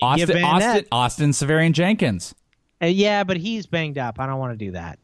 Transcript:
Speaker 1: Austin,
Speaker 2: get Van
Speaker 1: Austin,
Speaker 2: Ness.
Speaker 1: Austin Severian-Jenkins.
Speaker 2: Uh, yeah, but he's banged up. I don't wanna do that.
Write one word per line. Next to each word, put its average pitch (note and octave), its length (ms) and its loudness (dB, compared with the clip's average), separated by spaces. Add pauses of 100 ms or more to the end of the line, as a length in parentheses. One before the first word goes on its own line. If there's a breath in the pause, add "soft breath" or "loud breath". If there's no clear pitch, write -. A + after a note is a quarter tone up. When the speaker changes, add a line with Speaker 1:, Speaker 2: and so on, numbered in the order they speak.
Speaker 1:
Austin, D3 240 2
Speaker 2:
get F3+ 80 2
Van E3+ 100 2
Speaker 1:
Austin, F#3+ 300 2
Speaker 2:
Ness. G3+ 180 0
Speaker 1:
Austin B2+ 380 2
Severian-Jenkins. D#3+ 1040 0 (480)
Speaker 2:
Uh, E3+ 40 0
yeah, G3+ 380 2
but F#3 140 -2
he's G#3+ 280 -6
banged D#3 300 -4
up. B2 240 -6
I C3 60 -2
don't C3+ 120 -4
wanna B2 180 -6
do G2+ 160 -8
that. E2 320 -12